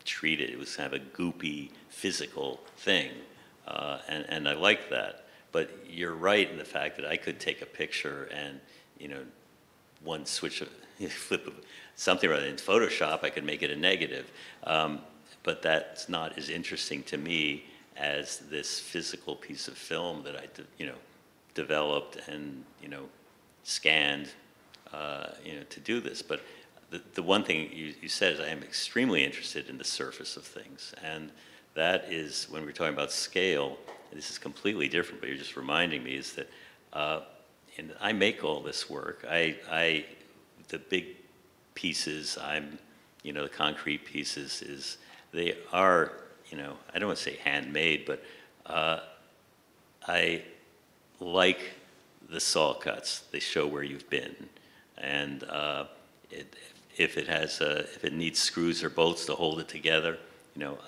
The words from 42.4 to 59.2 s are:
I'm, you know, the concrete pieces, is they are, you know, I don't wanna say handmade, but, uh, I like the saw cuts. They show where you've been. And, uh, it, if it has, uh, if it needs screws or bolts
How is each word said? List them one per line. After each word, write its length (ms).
I'm, 380
you 100
know, 120
the 40
concrete 560
pieces, 580
is 360
they 240
are, 400
you 80
know, 160
I 60
don't 100
wanna 80
say 280
handmade, 600
but, 180
uh, 340
I 360
like 400
the 120
saw 340
cuts. 460
They 80
show 280
where 160
you've 280
been. 240
And, 460
uh, 400
it, 240
if 200
it 120
has, 320
uh, 340
if 100
it 80
needs 260
screws 440
or 80
bolts 360